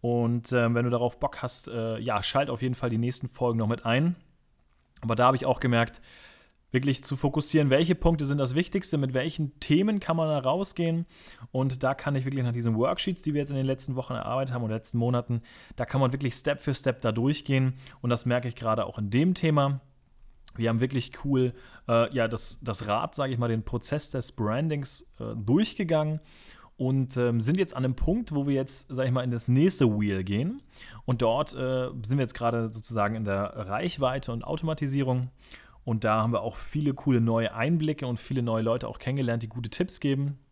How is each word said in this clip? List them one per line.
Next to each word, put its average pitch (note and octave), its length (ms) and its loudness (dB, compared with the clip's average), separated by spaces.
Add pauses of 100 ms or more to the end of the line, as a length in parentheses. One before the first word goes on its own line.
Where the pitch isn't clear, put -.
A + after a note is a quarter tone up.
Und, A#2+ 500 0
ähm, A#2+ 220 4
wenn A#2+ 100 2
du A#2+ 60 2
darauf A#2+ 280 0
Bock - 220 -4
hast, - 280 -4
äh, A2+ 300 -4
ja, A2 240 -2
schalt C#3 280 0
auf A#2+ 100 -4
jeden B2+ 140 0
Fall A#2+ 160 -2
die A2 80 0
nächsten A#2+ 300 -2
Folgen A#2 300 0
noch A2 80 2
mit A#2 200 -2
ein. C#3+ 280 2 (880)
Aber A2+ 160 0
da A#2+ 120 6
habe C3 100 4
ich C3 80 -2
auch C3 140 0
gemerkt, A#2+ 420 0 (680)
wirklich C3 320 0
zu - 140 -4
fokussieren, D3 540 2
welche E3 240 4
Punkte D#3+ 320 2
sind C#3+ 100 0
das C3 180 0
Wichtigste, E3+ 440 0
mit C3+ 160 0
welchen C#3+ 440 -2
Themen G3 420 2
kann E3 180 -2
man D#3+ 100 0
da D3+ 100 0
rausgehen. E3+ 680 0 (440)
Und C3 320 0
da C3+ 120 2
kann C#3+ 200 -2
ich C3 120 0
wirklich C#3 180 -2
nach A#2+ 80 0
diesen A#2 240 2
Worksheets, B2+ 460 0
die D3+ 100 -2
wir D3 80 0
jetzt C#3+ 80 -2
in C#3+ 80 -4
den C3+ 80 0
letzten C3+ 320 -2
Wochen B2+ 160 -6
erarbeitet B2+ 420 -4
haben A#2+ 100 -2
und A2 60 -2
letzten A2 280 -2
Monaten, A#2+ 420 0 (360)
da B2 100 -4
kann - 140 0
man - 120 4
wirklich C3+ 220 -2
Step - 260 -2
für C#3 140 0
Step B2+ 260 -2
da A#2 100 2
durchgehen. C3 640 2 (280)
Und B2 80 0
das A#2+ 160 0
merke B2 220 0
ich A2+ 60 -8
gerade A2 300 0
auch - 140 -10
in G#2 100 -2
dem C#3+ 240 4
Thema. C#3+ 480 2 (760)
Wir A2+ 120 2
haben A2+ 120 2
wirklich C3 320 0 (120)
cool, B2+ 300 2 (340)
äh, A#2 260 4
ja, A2+ 140 2
das, A2+ 320 -4
das A2 260 -4
Rad, G#2+ 280 0
sag C3+ 160 -2
ich B2 80 -2
mal, A#2+ 100 2
den A2+ 160 0
Prozess - 460 -2
des - 220 -6
Brandings, C#3 800 -2 (100)
äh, A2 160 -8
durchgegangen D#3 840 0 (560)
und, C3 400 0
ähm, A#2+ 240 2
sind C#3 180 2
jetzt F#3 160 0
an C3 100 -2
einem C3 100 0
Punkt, G3+ 400 0
wo C#3 120 0
wir C#3+ 80 2
jetzt, - 360 0
sag C3 160 -2
ich B2+ 60 0
mal, B2+ 120 0
in B2 60 -2
das A#2+ 180 -2
nächste C3 500 4
Wheel G2+ 240 0
gehen. B2+ 400 -2 (440)
Und B2 160 0
dort, B2 320 0
äh, B2+ 340 -2 (140)
sind A#2+ 160 0
wir C3+ 60 2
jetzt A#2+ 100 -4
gerade A#2 380 0
sozusagen A2 420 -2
in A2+ 100 -4
der G2 180 0 (140)
Reichweite B2+ 760 -2
und A#2 120 -6
Automatisierung. C#3 840 -2 (580)
Und A2+ 160 0
da A2 160 4
haben A#2 140 0
wir G#2 80 0
auch A2 140 -6
viele D3+ 360 -2
coole C3+ 260 2
neue A2+ 360 2
Einblicke D3+ 520 0
und A#2+ 140 -4
viele C3 220 -2
neue A2+ 200 0
Leute A#2 260 0
auch A2 100 -10
kennengelernt, B2 440 0
die A2+ 60 -8
gute A2+ 220 -8
Tipps - 300 -2
geben. C#3 380 0 (140)